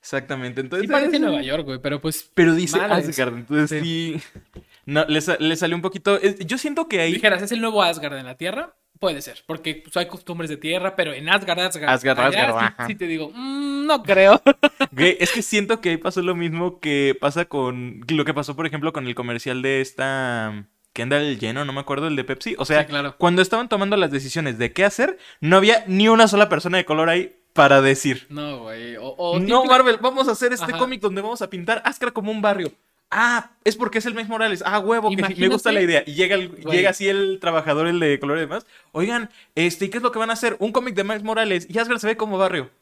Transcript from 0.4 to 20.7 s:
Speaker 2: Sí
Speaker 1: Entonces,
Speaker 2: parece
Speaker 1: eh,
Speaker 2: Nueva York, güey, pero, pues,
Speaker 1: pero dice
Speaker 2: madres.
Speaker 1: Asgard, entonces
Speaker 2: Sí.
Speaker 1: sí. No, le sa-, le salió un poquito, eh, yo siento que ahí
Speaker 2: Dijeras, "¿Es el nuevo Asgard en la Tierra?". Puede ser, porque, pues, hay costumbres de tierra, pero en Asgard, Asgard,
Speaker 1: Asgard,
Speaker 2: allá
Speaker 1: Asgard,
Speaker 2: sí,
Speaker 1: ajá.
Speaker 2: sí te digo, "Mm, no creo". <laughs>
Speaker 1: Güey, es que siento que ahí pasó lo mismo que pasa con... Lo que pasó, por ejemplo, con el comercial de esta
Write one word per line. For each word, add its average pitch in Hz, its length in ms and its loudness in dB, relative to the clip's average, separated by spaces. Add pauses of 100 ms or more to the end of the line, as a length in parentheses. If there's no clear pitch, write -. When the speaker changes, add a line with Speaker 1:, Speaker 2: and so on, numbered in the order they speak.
Speaker 2:
Sí 135 60 -4
Speaker 1:
Entonces, 185 240 -4
Speaker 2:
parece 294 260 2
Speaker 1:
eh, 269 40 2
Speaker 2:
Nueva 151 220 0
York, 143 220 -4
güey, 135 160 -8
pero, 139 200 -4
pues, - 340 -8
Speaker 1:
pero 165 200 6
dice 165 240 0
Speaker 2:
madres. 190 300 0
Speaker 1:
Asgard, 131 260 -2
entonces 151 480 -2
Speaker 2:
Sí. 165 340 -4 (180)
Speaker 1:
sí. - 60 -20 (460)
No, 151 200 0
le 151 160 0
sa-, 170 180 0
le 160 160 0
salió 170 200 -2
un 175 60 -6
poquito, 190 400 0
eh, 202 220 2
yo 233 140 -4
siento 302 300 -4
que 196 120 -2
ahí 165 140 2
Speaker 2:
Dijeras, 190 280 2
"¿Es 202 100 -6
el 233 100 -4
nuevo 214 200 0
Asgard 156 360 -2
en 131 80 -12
la 127 100 -14
Tierra?". 226 380 -8 (260)
Puede 160 220 -2
ser, - 240 -18
porque, 160 360 -8
pues, - 140 -8
hay 175 100 -2
costumbres 170 440 -10
de 151 60 -8
tierra, 180 380 -4
pero 160 200 -2
en 147 140 -10
Asgard, 180 320 0
Asgard, 170 300 -2
Speaker 1:
Asgard, 131 300 2
Speaker 2:
allá 123 60 4 (220)
Speaker 1:
Asgard, 113 120 0
Speaker 2:
sí, 113 40 2 (100)
Speaker 1:
ajá. 120 120 -8
Speaker 2:
sí 113 80 -6
te 180 120 -8
digo, 160 280 -6
"Mm, 277 520 -6
no 294 160 2
creo". 196 420 8
<laughs> - 480 0
Speaker 1:
Güey, 160 260 4
es 175 140 0
que 233 100 -2
siento 202 380 -2
que 180 100 -2
ahí 165 60 -2
pasó 180 260 -4
lo 180 140 -2
mismo 170 440 -4
que 139 400 2
pasa 156 260 -2
con... 123 640 -6
Lo 151 180 2
que 156 80 -2
pasó, 147 200 -6
por 156 120 -6
ejemplo, 156 260 -4
con 143 140 -8
el 123 80 -6
comercial 123 480 -6
de 135 180 0
esta 123 840 -6 (260)